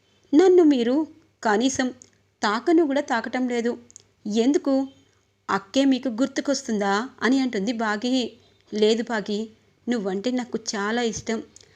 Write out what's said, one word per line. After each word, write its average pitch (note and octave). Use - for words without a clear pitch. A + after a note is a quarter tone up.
నన్ను F4+
మీరు B3+
కనీసం B3+
తాకను A#3+
కూడా C#4
తాకటం B3+
లేదు, A#3+
ఎందుకు? C4+
అక్కే A3+
మీకు C4
గుర్తుకొస్తుందా?" A#3
అని B3+
అంటుంది A#3
బాగి. A3+
"లేదు G#3+
బాగి, G#3+
నువ్వంటే G3+
నాకు B3
చాలా A3
ఇష్టం, A3+